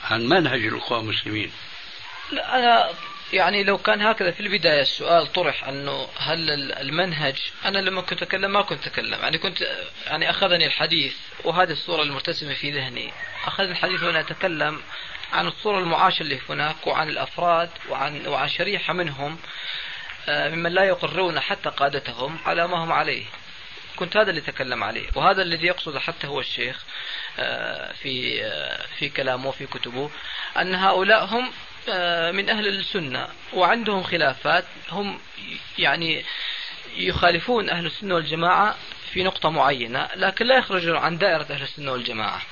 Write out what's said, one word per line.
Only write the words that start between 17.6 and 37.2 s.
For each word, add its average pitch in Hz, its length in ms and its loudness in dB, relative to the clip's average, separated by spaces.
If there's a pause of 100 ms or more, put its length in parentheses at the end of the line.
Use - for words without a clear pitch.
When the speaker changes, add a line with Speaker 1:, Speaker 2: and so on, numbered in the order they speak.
Speaker 2:
وعن، 143 380 -2
وعن 143 220 0
شريحة 175 440 -2
منهم، 156 440 -4 (920)
آه، 147 200 2
ممن 170 220 -2
لا 185 120 6
يقرون 180 560 2
حتى 175 300 -2
قادتهم 139 760 -2
على 170 220 2
ما 175 160 0
هم 165 80 -2
عليه. 143 340 2 (680)
كنت 180 220 -2
هذا 214 120 6
اللي 160 120 0
أتكلم 127 420 -2
عليه، 113 320 -4
وهذا 190 260 6
الذي 165 260 0
يقصد 170 300 -2
حتى 151 300 -4
هو 143 120 -2
الشيخ، 123 440 -4 (560)
آه، 123 540 -4
في، 123 520 -2
آه، 73 400 -4 (140)
في 143 100 -2
كلامه 131 400 -2
وفي 135 160 -8
كتبه، 131 440 -6 (480)
أن 185 180 0
هؤلاء 190 500 6
هم، 240 260 -2 (380)
آه، 175 420 2
من 196 180 0
أهل 214 180 2
السنة 160 600 -2 (260)
وعندهم 202 500 4
خلافات، 160 640 2 (260)
هم 196 280 -4 (580)
يعني 160 480 2 (720)
يخالفون 180 720 2